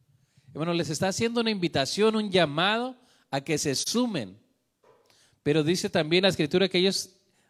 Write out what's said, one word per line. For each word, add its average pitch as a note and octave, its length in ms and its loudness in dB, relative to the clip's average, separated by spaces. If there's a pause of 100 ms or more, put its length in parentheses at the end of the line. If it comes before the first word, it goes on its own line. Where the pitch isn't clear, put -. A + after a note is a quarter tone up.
(540)
Hermano, E3 200 -2
les E3+ 160 -2
está D#3+ 180 -2
haciendo A#3 340 -2
una A3+ 100 0
invitación, F#3+ 640 0
un G#3+ 160 -2
llamado F#3+ 640 0 (320)
a C#3 120 -2
que D3+ 180 -2
se C#3 160 -2
sumen. D3 640 -4 (1040)
Pero D3+ 200 2
dice F3+ 240 -2
también F3 360 2
la G3 60 6
Escritura F3+ 380 2
que F3+ 120 0
ellos, F#3+ 320 0 (380)